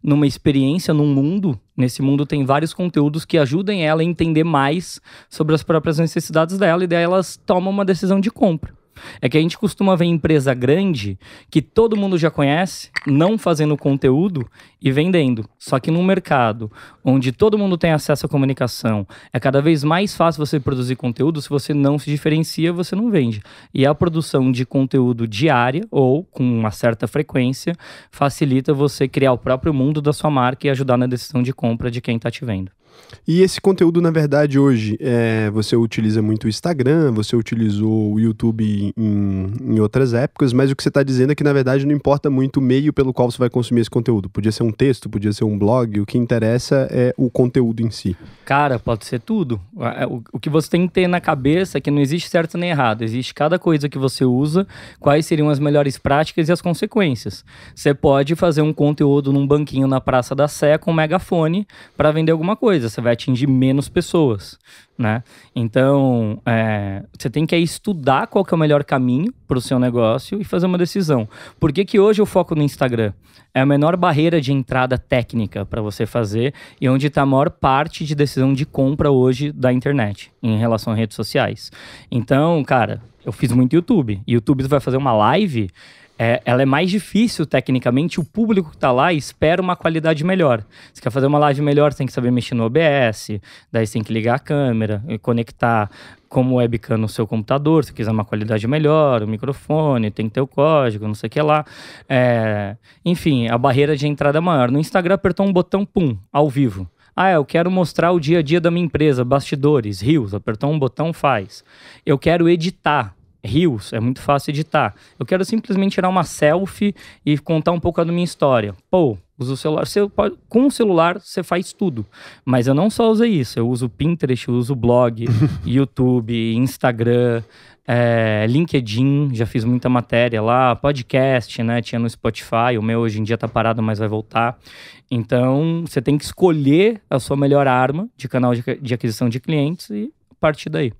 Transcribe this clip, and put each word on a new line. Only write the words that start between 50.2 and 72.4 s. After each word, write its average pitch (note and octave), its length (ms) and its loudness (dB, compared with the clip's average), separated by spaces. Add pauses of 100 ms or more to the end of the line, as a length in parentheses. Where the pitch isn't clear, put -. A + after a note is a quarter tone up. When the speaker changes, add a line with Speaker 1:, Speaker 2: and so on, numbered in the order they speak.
Speaker 1:
o - 80 -8
que D#3+ 100 -6
você D3+ 200 0
tem F3+ 160 2
que E3 60 -6
ter F#3 140 2
na F3 140 0
cabeça D#3 580 0
é - 20 -4
que D3 100 -4
não D3 100 2
existe C#3+ 280 0
certo E3 280 -2
nem F3 140 -4
errado, B2 320 0
existe A#2 320 -6
cada E3 240 0
coisa D3+ 300 0
que C#3 100 -8
você C3+ 260 0
usa, D3+ 420 0 (320)
quais D3+ 280 2
seriam D3+ 220 0
as D3 100 2
melhores D3 400 2
práticas D3+ 500 0
e F3 40 2
as F3 80 0
consequências. E3+ 840 -2 (300)
Você C#3+ 200 2
pode C#3 400 2
fazer D#3+ 280 2
um D3+ 100 2
conteúdo C#3+ 600 2
num C#3 140 2
banquinho C#3 400 0
na C3+ 140 0
Praça B2+ 340 0
da C#3+ 140 2
Sé D3+ 300 2
com - 120 -4
um E3 40 0
megafone E3 720 0 (300)
pra D3 140 4
vender D#3+ 220 2
alguma E3+ 240 0
coisa, D#3+ 340 2
você - 100 -8
vai A#2+ 120 2
atingir B2+ 340 0
menos C3 420 2
pessoas, D3 680 0 (400)
né? A#2 240 -2 (320)
Então, B2 880 2
é, G#2+ 580 -2 (140)
você - 140 -6
tem D3+ 160 -2
que F3 100 0
estudar D#3+ 720 -2
qual G3 180 0
que - 80 -2
é F3 40 2
o - 20 0
melhor D3 260 2
caminho C3 480 0 (140)
pro B2+ 140 -2
seu B2+ 180 -2
negócio B2 640 0
e F#3+ 40 -6
fazer F#3 220 -2
uma F3+ 100 0
decisão. D#3+ 520 0 (300)
Por D#3 140 2
que F#3 120 0
que G3+ 140 0
hoje G3+ 220 4
eu G3+ 60 4
foco F3+ 280 0